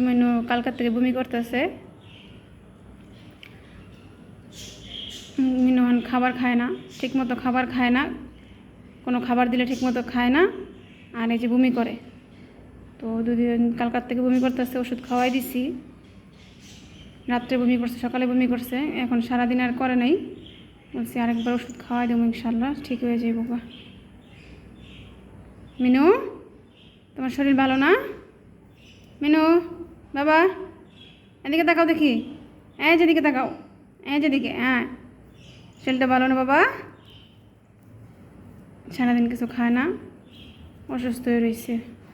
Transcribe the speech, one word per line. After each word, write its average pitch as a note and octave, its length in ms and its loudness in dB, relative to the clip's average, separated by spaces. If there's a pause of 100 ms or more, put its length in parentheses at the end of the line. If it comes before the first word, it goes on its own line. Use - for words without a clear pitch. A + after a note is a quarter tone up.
মিনু B3 220 2 (220)
কালকার A#3+ 280 -2
থেকে A#3+ 180 0
বমি B3+ 220 2
করতেছে। B3 420 -4 (4000)
মিনু B3+ 220 4
এখন A#3+ 140 4 (100)
খাবার B3 300 0
খায় B3 220 2
না, A#3+ 60 -2 (320)
ঠিকমতো C4 340 -2 (100)
খাবার B3+ 300 0
খায় B3 240 2
না, C#4 60 2 (1000)
কোনো B3 120 -2 (100)
খাবার B3 240 2
দিলে B3 200 0
ঠিকমতো B3 300 -2 (100)
খায় B3 240 2
না, D#4+ 60 6 (760)
আর A#3 140 -2
এই A3+ 80 0
যে B3 120 -2
বমি B3+ 240 4
করে। A3+ 160 -2 (1080)
তো - 60 -12 (200)
দুদিন A#3+ 380 2 (160)
কালকার A#3+ 300 -2
থেকে B3 160 -2
বমি B3+ 200 4
করতেছে, B3+ 380 -2
ওষুধ B3 240 -6
খাওয়াই B3 280 0
দিছি। B3 260 -4 (1700)
রাত্রে B3 300 -2
বমি B3 200 2
করছে, B3 240 -4
সকালে B3+ 260 -2
বমি B3+ 220 2
করছে, B3 240 -6 (260)
এখন A#3+ 140 0 (100)
সারাদিন B3 380 0
আর B3 60 -2 (100)
করে B3+ 220 0
নাই। C4+ 100 4 (840)
বলছি A#3 280 -6
আরেকবার A#3 340 -2
ওষুধ - 260 -8
খাওয়াই A#3+ 260 -2
দেবো, A#3 200 2
ইনশাল্লাহ A#3 420 -2 (140)
ঠিক A#3+ 200 -6
হয়ে A#3+ 160 0
যাইব A3+ 180 0 (100)
গা। A#3+ 100 -4 (2250)
মিনু, B3+ 200 4 (1120)
তোমার C4 240 -6
শরীর C#4 240 4
ভালো C4 220 2
না? D#4 80 4 (1300)
মিনু, D4+ 220 4 (760)
বাবা, D4+ 200 4 (1080)
এদিকে D#4 240 2
তাকাও E4 220 4
দেখি, D#4 200 4 (760)
এই D#4+ 140 6
যেদিকে D#4+ 280 4
তাকাও, C4 220 0 (600)
এই C#4+ 120 0
যেদিকে, C4+ 280 0 (100)
হ্যাঁ, B3 220 2 (1000)
শরীরটা C4 320 0
ভালো B3+ 160 4
না C4 120 4
বাবা? C4+ 180 4 (2250)
সারাদিন A#3+ 360 2
কিছু A#3+ 220 -4
খায় A#3+ 240 0
না, B3+ 60 0 (1120)
অসুস্থ B3 340 -6
হয়ে A#3 160 2
রয়েছে। A3+ 280 -4 (400)